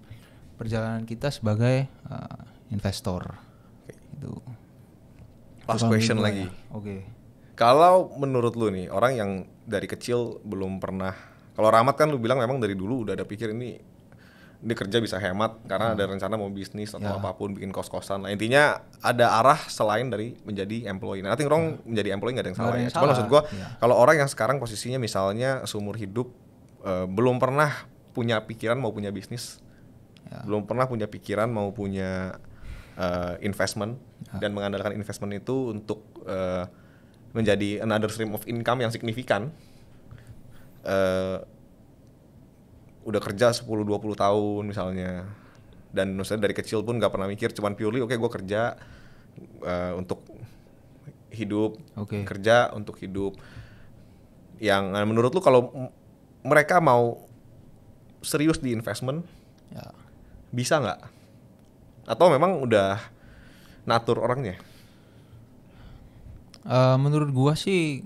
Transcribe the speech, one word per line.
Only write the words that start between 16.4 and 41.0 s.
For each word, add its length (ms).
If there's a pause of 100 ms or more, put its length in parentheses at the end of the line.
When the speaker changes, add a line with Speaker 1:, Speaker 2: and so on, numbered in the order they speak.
Speaker 2:
bisnis 420
atau 160
Speaker 1:
Ya. 100
Speaker 2:
apapun, 380
bikin 160
kos-kosan. 520
Nah, 80
intinya 520 (160)
ada 400
arah 180 (100)
selain 400
dari 360
menjadi 440
employee. 360
Nah, 100
nothing 140
wrong 320
Speaker 1:
Ya. 80
Speaker 2:
menjadi 260
employee, 220
nggak 100
ada 60
yang 80
Speaker 1:
Nggak 20
Speaker 2:
salah 100
Speaker 1:
ada 60
Speaker 2:
ya. 60
Speaker 1:
yang 100
Speaker 2:
Cuma 80
Speaker 1:
salah. 140
Speaker 2:
maksud 120
gua, 240
Speaker 1:
Ya. 160 (120)
Speaker 2:
kalau 180
orang 220
yang 100
sekarang 300
posisinya 400
misalnya 520 (140)
seumur 320
hidup, 320 (540)
eh, 240
belum 320
pernah 320 (400)
punya 320
pikiran 340
mau 140
punya 180
bisnis, 540 (640)
Speaker 1:
Ya. 160
Speaker 2:
belum 240
pernah 180
punya 220
pikiran 420
mau 220
punya, 640 (600)
eh, 460
investment, 560 (300)
Speaker 1:
Ya. 140
Speaker 2:
dan 120
mengandalkan 400
investment 420
itu 360
untuk, 320 (220)
eh, 420 (680)
menjadi 500
another 260
stream 240
of 140
income 340
yang 80
signifikan, 640 (1300)
eh, 600 (1600)